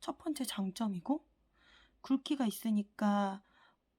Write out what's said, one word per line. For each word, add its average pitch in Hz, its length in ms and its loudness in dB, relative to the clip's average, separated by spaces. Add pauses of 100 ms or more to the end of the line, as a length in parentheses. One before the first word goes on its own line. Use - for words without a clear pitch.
첫 - 140 -6
번째 294 260 -4
장점이고 202 840 -2 (760)
굵기가 269 440 0
있으니까 202 960 0 (580)